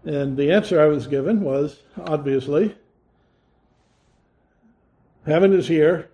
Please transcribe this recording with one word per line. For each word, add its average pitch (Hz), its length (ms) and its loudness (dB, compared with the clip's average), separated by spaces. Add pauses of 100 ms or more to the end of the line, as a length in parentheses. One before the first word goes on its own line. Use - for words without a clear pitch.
And 143 320 -4
the 143 140 0
answer 190 300 2
I 156 60 6
was 147 200 0
given 143 360 -2
was, 143 400 -4 (160)
obviously, 143 760 -2 (2500)
heaven 175 260 2
is 175 160 0
here 160 460 2